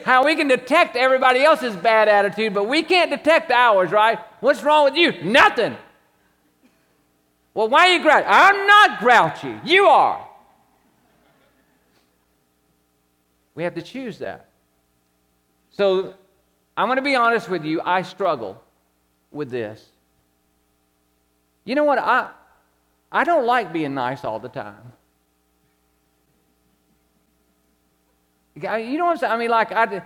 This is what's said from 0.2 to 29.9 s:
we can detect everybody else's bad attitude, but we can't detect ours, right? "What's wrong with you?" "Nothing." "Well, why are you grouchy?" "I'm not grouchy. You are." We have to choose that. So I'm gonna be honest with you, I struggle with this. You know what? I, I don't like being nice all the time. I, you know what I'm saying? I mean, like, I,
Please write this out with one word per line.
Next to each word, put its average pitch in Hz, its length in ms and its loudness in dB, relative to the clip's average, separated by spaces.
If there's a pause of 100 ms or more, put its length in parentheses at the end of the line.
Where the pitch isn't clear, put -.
we 311 100 0
can 302 120 -2
detect 277 480 0
everybody 262 480 2
else's 254 320 0
bad 220 320 2
attitude, 202 460 0
but 202 120 -2
we 294 180 -2
can't 349 280 0
detect 302 400 0
ours, 214 400 2
right? 214 280 0 (200)
"What's 233 240 0
wrong 294 220 4
with 277 100 0
you?" 320 160 2 (120)
"Nothing." 220 520 2 (1800)
"Well, 220 140 -2
why 320 220 4
are 359 40 4
you 320 80 0
grouchy?" 262 240 4
"I'm 381 420 4
not 403 320 6
grouchy. 170 680 2
You 370 220 4
are." 175 380 2 (3250)
We 156 80 -10
have 175 120 -8
to 165 60 -12
choose 240 380 -14
that. 95 280 -14 (1200)
So 190 420 -2 (640)
I'm 185 100 -2
gonna 262 140 -2
be 269 140 -2
honest 233 340 -2
with 170 160 -6
you, 156 160 -6
I 180 220 -2
struggle 151 580 -6 (680)
with 143 180 -10
this. 113 360 -10 (1800)
You 233 100 -6
know 294 80 0
what? 277 160 0
I, 233 300 -2 (840)
I 214 120 0
don't 311 220 0
like 226 280 -2
being 151 200 -6
nice 131 300 -6
all 110 160 -8
the 120 100 -16
time. 110 440 -16 (3750)
I, 208 120 -4
you 240 180 -8
know 349 80 -2
what 349 60 0
I'm 320 60 -2
saying? 226 160 -4
I 226 40 -4
mean, 233 120 -4
like, 226 220 0
I, 196 340 -2